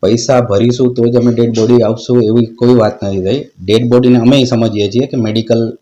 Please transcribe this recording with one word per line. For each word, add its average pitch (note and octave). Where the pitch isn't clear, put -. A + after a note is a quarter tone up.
પૈસા A#2+
ભરીશું A#2+
તો A#2+
જ A#2+
અમે A#2+
ડેડ A#2
બોડી A2+
આપશું, A#2
એવી A2+
કોઈ B2
વાત G#2+
નથી G2
થઈ. A#2+
ડેડ A2+
બોડીને B2
અમે B2+
સમજીએ G#2+
છીએ A#2+
કે C3+
મેડિકલ A2+